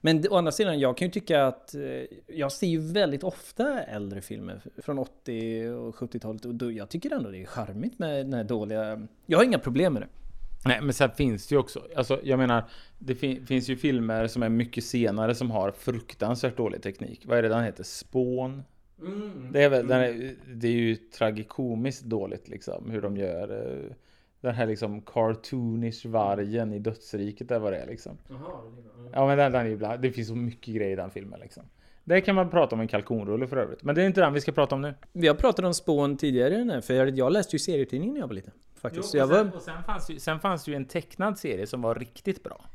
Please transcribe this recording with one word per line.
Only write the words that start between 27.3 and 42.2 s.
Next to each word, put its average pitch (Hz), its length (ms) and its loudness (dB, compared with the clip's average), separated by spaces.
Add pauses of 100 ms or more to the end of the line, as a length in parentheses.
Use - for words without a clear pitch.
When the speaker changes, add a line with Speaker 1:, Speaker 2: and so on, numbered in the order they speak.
Speaker 2:
där 120 100 0
vad 104 140 0
det 90 40 -4
är, 62 100 -8
liksom. - 300 -14 (120)
Speaker 1:
Jaha, 131 80 -16 (380)
det 123 60 -20
är - 20 -20
bra. - 160 -20
Mm. 123 140 -16
Speaker 2:
Ja, 135 140 6
men 139 100 6
den, 139 140 6
den 123 140 2
är 110 40 0
ju 107 80 -2
bland, 110 240 -4
det 127 100 2
finns 117 160 -6
så 113 80 -6
mycket 120 380 -6
grejer 104 180 0
i 98 40 0
den 92 160 -6
filmen, 98 280 -12
liksom. - 240 -20 (400)
Det 180 180 4
kan 196 140 2
man 185 140 4
prata 151 260 4
om 113 60 0
en 110 60 0
kalkonrulle 110 600 0
för 131 100 -2
övrigt. - 260 -4
Men 143 120 0
det 175 60 4
är 190 60 6
inte 190 140 4
den 147 120 6
vi 147 80 0
ska 147 100 -2
prata 139 240 4
om 135 60 -2
nu. 143 120 -4 (200)
Speaker 1:
Vi 170 140 4
har 147 80 8
pratat 185 300 4
om 175 80 2
Spawn 143 440 2
tidigare 135 380 4
i - 20 0
den 240 120 0
här, 131 120 -2
för - 120 -2
jag, 131 240 4
jag 131 140 4
läste 190 240 2
ju 147 40 0
serietidningen 160 540 0
när 285 80 -4
jag 147 60 -6
var 113 60 -8
liten, - 200 -10 (280)
faktiskt. 165 220 -6
Speaker 2:
Jo, - 60 -6
Speaker 1:
Så 147 80 2
jag 135 120 6
Speaker 2:
och 170 60 8
sen, 208 140 6
Speaker 1:
var 185 60 -8
Speaker 2:
och 165 60 -10
sen 170 220 -10
fanns 202 260 -2
ju, 151 100 -8
sen 160 200 -2
fanns 180 280 -2
ju 147 80 -4
en 135 100 -4
tecknad 190 520 -4
serie 104 300 -4
som 127 140 -6
var 113 140 2
riktigt - 480 -6